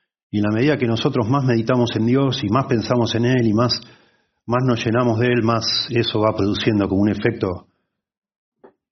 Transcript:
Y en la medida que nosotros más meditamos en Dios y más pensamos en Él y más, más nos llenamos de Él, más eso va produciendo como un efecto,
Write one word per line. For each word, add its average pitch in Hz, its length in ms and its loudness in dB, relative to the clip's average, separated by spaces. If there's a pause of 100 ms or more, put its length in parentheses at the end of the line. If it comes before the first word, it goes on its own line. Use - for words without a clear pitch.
(300)
Y 104 80 -2
en 104 60 0
la 104 80 0
medida 135 240 2
que 127 100 -2
nosotros 117 400 0
más 135 180 0
meditamos 120 520 0
en 110 80 0
Dios 131 400 0
y 101 40 -2
más 131 180 0
pensamos 117 480 0
en 113 100 0
Él 123 220 2
y 107 80 2
más, 120 260 0 (640)
más 120 180 -2
nos 123 220 0
llenamos 117 340 2
de 123 100 2
Él, 123 140 2
más 113 460 -2
eso 117 320 0
va 107 160 2
produciendo 98 500 0
como 98 140 0
un 104 80 2
efecto, 104 600 -4 (1200)